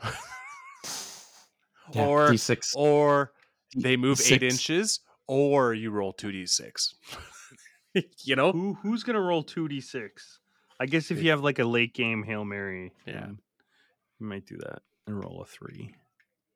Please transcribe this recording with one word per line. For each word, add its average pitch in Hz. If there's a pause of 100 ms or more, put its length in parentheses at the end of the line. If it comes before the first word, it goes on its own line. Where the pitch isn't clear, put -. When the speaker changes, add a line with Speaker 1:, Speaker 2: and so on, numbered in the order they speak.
Speaker 1:
<laughs> 113 (1800)
Speaker 2:
Yeah, 127
Speaker 1:
Or, 147
Speaker 2:
D 113
six. -
Speaker 1:
or 147 (420)
they 127
move 131
eight 127
Speaker 2:
D 127
six. 127 (160)
Speaker 1:
inches, 190 (280)
or 135
you 110
roll 98
two 104
D 95
six. -
<laughs> - (1160)
You 135
know? 165
Speaker 3:
Who, 180
who's 214
gonna 226
roll 175
two 160
D 143
six? - (400)
I 127
guess 151
if -
you -
Speaker 1:
If 160
Speaker 3:
have, 147
like, 143
a 123
late 117
game 113
Hail 107
Mary, 95 (120)
Speaker 1:
Yeah. -
Speaker 3:
then 101 (800)
you 110
might 98
do -
that - (240)
and 104
roll 90
a -
three. - (640)